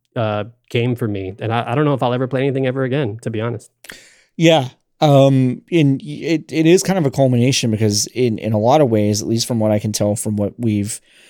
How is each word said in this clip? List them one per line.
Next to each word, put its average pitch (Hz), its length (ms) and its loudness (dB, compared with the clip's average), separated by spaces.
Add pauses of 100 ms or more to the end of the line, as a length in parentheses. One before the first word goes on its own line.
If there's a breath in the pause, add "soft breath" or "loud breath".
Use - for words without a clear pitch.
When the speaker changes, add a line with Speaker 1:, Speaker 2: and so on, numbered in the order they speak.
(160)
Speaker 1:
uh, 107 280 -2 (260)
game 120 260 -2
for 120 100 -4
me. 98 320 -6
And 113 140 -6
I, 117 200 -4
I - 20 -4
don't 151 100 0
know 143 100 0
if 123 80 -4
I'll 123 120 0
ever 127 120 -2
play 127 140 -4
anything 135 260 -2
ever 131 160 -4
again, 123 400 -4
to 117 80 -8
be 110 100 -6
honest. 117 300 -8 (680 loud breath)
Speaker 2:
Yeah. 160 340 2 (320)
Um, 135 680 4
in, 143 320 2
it, 151 500 -6
it 160 140 2
is 180 160 6
kind 190 160 -2
of 151 80 2
a 127 40 -2
culmination 127 600 2
because 104 380 0
in, 117 300 -2
in 110 140 -4
a 107 60 0
lot 127 240 4
of 127 80 2
ways, 104 320 0
at 76 60 -8
least 113 180 -2
from 120 120 -2
what 107 120 0
I 107 80 2
can 107 140 -4
tell 104 220 0
from 107 220 -4
what 101 220 -4
we've 107 420 -2 (300 soft breath)